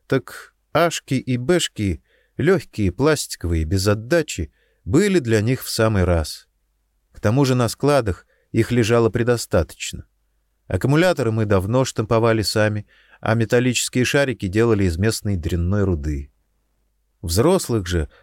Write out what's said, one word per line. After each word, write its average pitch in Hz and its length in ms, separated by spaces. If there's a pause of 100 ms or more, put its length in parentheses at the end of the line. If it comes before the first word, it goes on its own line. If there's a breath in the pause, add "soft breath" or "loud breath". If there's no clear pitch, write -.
так - 480 (200)
ашки 160 400
и 127 240
бэшки, 123 640 (320)
легкие, 120 560
пластиковые, 87 720
без 92 240
отдачи, 113 640 (320)
были 180 360
для 113 200
них 120 240
в - 60
самый 110 340
раз. 85 460 (640)
К - 80
тому 127 240
же 131 100
на 123 140
складах 131 560 (260)
их 113 220
лежало 117 360
предостаточно. - 960 (600)
Аккумуляторы 143 640
мы 110 140
давно 104 400
штамповали 113 560
сами, 107 440 (360 soft breath)
а 110 120
металлические 123 680
шарики 131 460
делали 110 340
из 85 140
местной 104 400
дрянной 90 480
руды. 73 480 (880)
Взрослых 113 640
же 85 220 (140 soft breath)